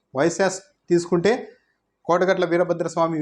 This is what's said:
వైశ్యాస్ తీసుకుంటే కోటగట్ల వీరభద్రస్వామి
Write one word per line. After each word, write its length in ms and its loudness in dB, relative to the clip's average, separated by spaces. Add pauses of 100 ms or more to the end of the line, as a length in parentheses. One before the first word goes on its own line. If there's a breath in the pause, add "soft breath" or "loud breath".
(180)
వైశ్యాస్ 400 0 (320)
తీసుకుంటే 420 2 (760 loud breath)
కోటగట్ల 420 2
వీరభద్రస్వామి 720 0